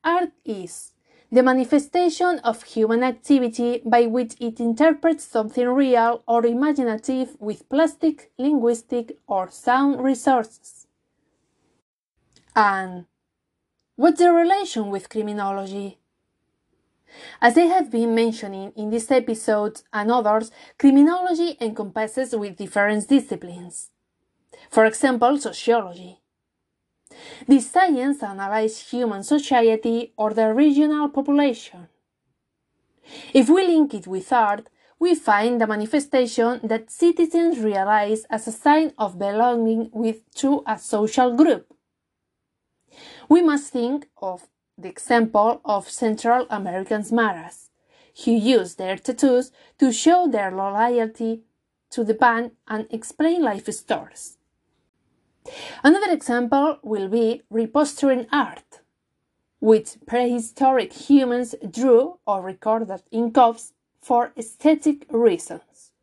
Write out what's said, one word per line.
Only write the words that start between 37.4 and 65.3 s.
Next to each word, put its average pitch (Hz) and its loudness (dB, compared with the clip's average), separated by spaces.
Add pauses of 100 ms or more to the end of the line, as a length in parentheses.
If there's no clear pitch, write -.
realize 208 0
as 220 -6
a 220 -8
sign 302 2
of 185 -6
belonging 226 0
with, 220 -6
to 277 0
a 220 -6
social 233 0
group. 294 0 (1500)
We 349 8
must 285 0
think 254 -4 (120)
of 185 -12 (300)
the 185 -16
example 226 0
of 202 -6
Central 240 -2
Americans 196 -6
Maras, 196 -4 (540)
who 233 0
use 220 0
their 190 -8
tattoos 254 0 (260)
to 262 2
show 349 2
their 202 -2
loyalty 226 -2 (480)
to 233 -4
the 214 0
band 233 2 (160)
and 220 -8
explain 311 -2
life 214 -4
stories. - -10 (1500)
Another 359 4
example 277 -2
will 202 -6
be 226 -2
reposturing 254 -2
art, - -6 (800)
which 220 2 (100)
prehistoric 240 -2
humans 247 2 (160)
drew 262 2
or 196 -4
recorded 190 -6
in 226 -4
cups 233 2 (280)
for 240 0
aesthetic 294 -2
reasons. - -2 (100)